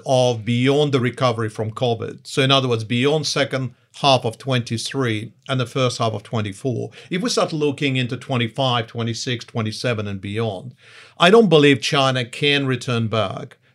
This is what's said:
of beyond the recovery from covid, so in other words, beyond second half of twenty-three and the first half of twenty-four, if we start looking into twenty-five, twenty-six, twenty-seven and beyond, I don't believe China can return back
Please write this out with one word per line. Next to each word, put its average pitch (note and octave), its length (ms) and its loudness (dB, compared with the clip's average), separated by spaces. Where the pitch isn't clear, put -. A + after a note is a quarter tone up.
of B2 380 2
beyond C3 480 2
the C3+ 80 2
recovery A#2 500 -2
from A2 220 -6
covid, A#2 560 -4
so - 140 -2
in C3+ 100 2
other C3+ 160 2
words, A2+ 160 -2
beyond C#3+ 440 0
second C3 480 -4
half C3+ 220 4
of A2+ 140 -4
twenty-three A#2 960 -4
and C3 100 -2
the B2 60 0
first B2+ 320 -2
half A2+ 160 0
of G#2 100 -8
twenty-four, A2+ 640 -4
if F3+ 120 -4
we A#3+ 80 -2
start F#3 220 0
looking C#3+ 460 -2
into B2+ 180 -2
twenty-five, A#2+ 720 -2
twenty-six, A#2 560 -6
twenty-seven G#2+ 640 -4
and G2 140 -8
beyond, G#2 520 -6
I E3+ 100 8
don't A3 200 8
believe C#3+ 320 6
China C3+ 420 0
can C#3+ 420 0
return B2 420 -2
back G#2+ 500 -4